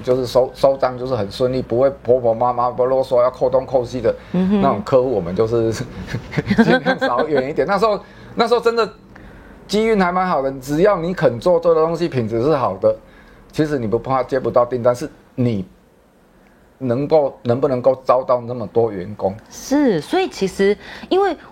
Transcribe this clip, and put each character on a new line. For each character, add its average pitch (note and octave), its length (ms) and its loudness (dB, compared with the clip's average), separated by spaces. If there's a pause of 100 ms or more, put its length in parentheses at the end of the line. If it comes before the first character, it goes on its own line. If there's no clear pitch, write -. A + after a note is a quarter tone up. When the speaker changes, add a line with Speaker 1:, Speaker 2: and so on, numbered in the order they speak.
Speaker 1:
就 B2+ 120 0
是 C3 120 -2
收， B2+ 280 2
收 C3+ 220 2
账 B2+ 220 -2
就 B2 80 -8
是 C3 100 -2
很 G2+ 140 -4
顺 B2+ 220 -2
利， B2+ 100 -2
不 A#2+ 180 -2
会 - 80 4 (140)
婆 B2 180 4
婆 A#2 140 2
妈 B2 180 2
妈 A#2+ 180 0
不 B2 140 -2
啰 C3 200 2
嗦 A#2+ 180 2
要 - 80 2
扣 C3+ 180 -2
东 C3 160 2
扣 B2 200 0
西 A#2 160 -8
的 G#2+ 140 0 (180)
Speaker 2:
嗯 F#3 160 0
哼。 G3+ 120 2
Speaker 1:
那 - 80 2
种 G#2+ 160 0
客 B2+ 180 4
户， C3 80 -2
我 G#2 100 0
们 E2+ 140 -4
就 A2+ 120 2
是 A2+ 260 0 (440)
<laughs> - 480 0
尽 B3 160 4
量 C4 180 -2
少 B3 280 0
远 C#3 240 0
一 - 20 -8
点。 C#3+ 140 0
那 G3 120 0
时 G3 60 2
候， G#3 140 0 (360)
那 A3+ 120 0
时 A3+ 80 2
候 A3+ 60 2
真 A#3 160 0
的 A3 120 0 (800)
机 G#3+ 200 0
运 A3 120 2
还 F3+ 140 2
蛮 F#3 140 0
好 D#3+ 160 0
的， C3+ 180 -2
只 D3 220 -2
要 G3+ 160 4
你 E3+ 160 -4
肯 A#2+ 260 0
做， F3 180 2
做 E3+ 160 2
的 D#3 80 4
东 E3 140 0
西 E3 120 -2
品 B2+ 200 -2
质 A2+ 140 -2
是 D#3 120 2
好 A2 220 -2
的， G#2+ 180 2 (560)
其 D#3 140 0
实 D3 140 -2
你 A#2 80 -2
不 A2 120 0
怕 C3 240 -2
接 B2+ 160 -2
不 B2+ 120 -2
到 A#2+ 160 4
订 A#2+ 160 -6
单， B2 120 4
是 C#3+ 140 -6 (260)
你 A#2 320 -2 (1080)
能 C3 320 -2
够， D3 340 2
能 A#2+ 180 0
不 D3 80 2
能 B2+ 120 -2
够 C3 140 2 (100)
招 B2+ 180 2
到 B2 180 0
那 A#2 120 -10
么 A#2 140 -6
多 A2+ 240 0
员 G2+ 240 -8
工？ G2 200 -4 (140)
Speaker 2:
是， B3+ 520 0
所 F4 200 -2
以 F#4 80 -2
其 - 180 -4
实， G3 300 0 (320)
因 F4+ 100 2
为 G4 160 0 (160)